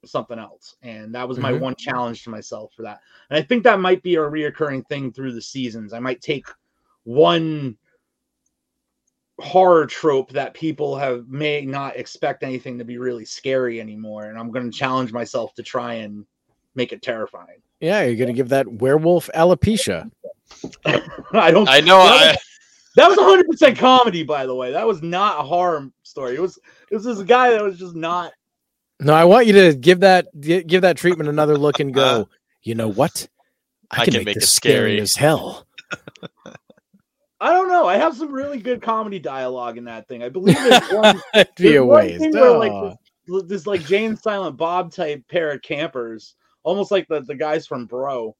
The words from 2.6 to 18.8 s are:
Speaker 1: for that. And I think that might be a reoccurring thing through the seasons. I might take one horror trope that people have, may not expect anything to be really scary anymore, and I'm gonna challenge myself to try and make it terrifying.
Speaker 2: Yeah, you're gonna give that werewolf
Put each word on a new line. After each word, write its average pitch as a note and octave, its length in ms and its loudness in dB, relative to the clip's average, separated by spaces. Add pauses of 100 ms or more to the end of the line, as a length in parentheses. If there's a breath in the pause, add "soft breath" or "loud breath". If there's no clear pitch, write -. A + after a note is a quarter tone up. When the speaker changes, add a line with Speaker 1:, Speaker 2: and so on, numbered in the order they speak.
Speaker 1:
for A2+ 80 -18
that. G#2 180 -18 (280)
And C#3+ 80 -4
I D#3+ 40 0
think A3+ 220 -4
that G#3+ 180 4
might F#3 220 0
be F3+ 120 0
a D#3+ 40 0
reoccurring D3 680 -6
thing C#3 240 -10
through C3 220 -12
the A2+ 80 -12
seasons. A2+ 500 -12
I A2+ 80 -14
might B2+ 220 -8
take C#3 240 -8 (580)
one D#3 760 0 (1600)
horror F3+ 460 4
trope C3+ 460 -4
that C3+ 220 -8
people D3 420 -8
have, B2+ 320 -6
may D3 380 -6
not C#3 320 -10
expect C#3 460 -8
anything C3 340 -12
to A#2+ 80 -14
be A#2+ 120 -14
really B2 280 -8
scary B2+ 560 -6
anymore, G#2+ 440 -14
and G#2+ 120 -18
I'm A#2 140 -12
gonna B2 200 -8
challenge C3 400 -4
myself A#2 440 -8
to A#2 80 -18
try A#2+ 320 -10
and G#2 300 -14 (500)
make B2 180 -6
it G#2 80 -18
terrifying. A2 600 -12 (180)
Speaker 2:
Yeah, F#3 240 -2
you're A#2+ 120 -2
gonna A2 180 -4
give A#2+ 160 -4
that C3+ 180 0
werewolf D3+ 680 0